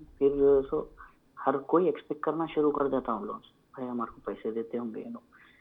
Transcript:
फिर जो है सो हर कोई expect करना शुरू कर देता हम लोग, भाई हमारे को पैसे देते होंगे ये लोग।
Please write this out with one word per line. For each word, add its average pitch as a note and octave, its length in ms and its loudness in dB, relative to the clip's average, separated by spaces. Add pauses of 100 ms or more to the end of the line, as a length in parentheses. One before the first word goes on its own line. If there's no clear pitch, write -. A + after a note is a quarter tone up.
(180)
फिर C#3 140 4
जो C#3 240 6
है C3+ 60 4
सो D3+ 260 -4 (500)
हर C#3 180 0 (100)
कोई E3+ 220 4
expect - 360 -4
करना D#3+ 220 -2
शुरू D3+ 240 2
कर C#3+ 180 2
देता B2+ 240 0
हम G#2 120 -4
लोग, A2 120 -8 (400)
भाई B2+ 100 -8
हमारे A#2+ 260 -6
को - 140 -20
पैसे G#2+ 260 -6
देते A2+ 260 -4
होंगे A2+ 220 -6
ये - 100 -10
लोग। A#2 120 -12 (380)